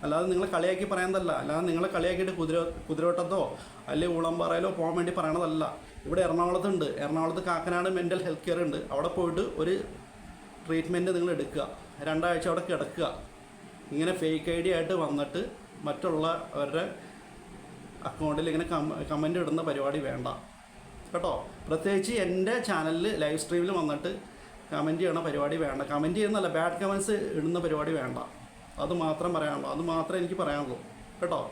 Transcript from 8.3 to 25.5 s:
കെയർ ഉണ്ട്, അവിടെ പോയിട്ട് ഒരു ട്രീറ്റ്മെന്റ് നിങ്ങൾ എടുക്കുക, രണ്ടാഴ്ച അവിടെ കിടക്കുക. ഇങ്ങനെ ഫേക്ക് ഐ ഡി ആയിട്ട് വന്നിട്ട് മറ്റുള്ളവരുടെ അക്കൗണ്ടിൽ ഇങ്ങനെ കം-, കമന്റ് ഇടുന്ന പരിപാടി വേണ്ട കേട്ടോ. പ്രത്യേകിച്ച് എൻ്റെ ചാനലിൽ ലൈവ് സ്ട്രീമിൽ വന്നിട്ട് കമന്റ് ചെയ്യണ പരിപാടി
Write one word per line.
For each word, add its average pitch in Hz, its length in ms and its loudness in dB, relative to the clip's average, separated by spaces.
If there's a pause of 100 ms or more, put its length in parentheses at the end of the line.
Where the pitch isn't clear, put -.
കെയർ 175 200 2
ഉണ്ട്, 143 120 0 (160)
അവിടെ 156 220 2
പോയിട്ട് 175 280 2 (180)
ഒരു 180 120 4 (920)
ട്രീറ്റ്മെന്റ് 170 500 2
നിങ്ങൾ 175 200 2
എടുക്കുക, 143 280 -2 (440)
രണ്ടാഴ്ച 165 440 2
അവിടെ 175 180 0
കിടക്കുക. 160 360 0 (880)
ഇങ്ങനെ 165 280 2
ഫേക്ക് 160 340 0
ഐ - 100 0
ഡി 185 100 4
ആയിട്ട് 165 280 2
വന്നിട്ട് 143 380 0 (460)
മറ്റുള്ളവരുടെ 156 960 0 (1200)
അക്കൗണ്ടിൽ 156 420 0
ഇങ്ങനെ 165 220 0
കം-, 156 240 0 (140)
കമന്റ് 156 320 2
ഇടുന്ന 151 260 2
പരിപാടി 139 380 0
വേണ്ട 123 220 -4 (840)
കേട്ടോ. 175 200 0 (340)
പ്രത്യേകിച്ച് 196 460 2 (120)
എൻ്റെ 185 300 2 (140)
ചാനലിൽ 165 380 2 (160)
ലൈവ് 151 200 2
സ്ട്രീമിൽ 175 360 2
വന്നിട്ട് 151 320 0 (600)
കമന്റ് 156 320 2
ചെയ്യണ 165 240 2
പരിപാടി 143 380 2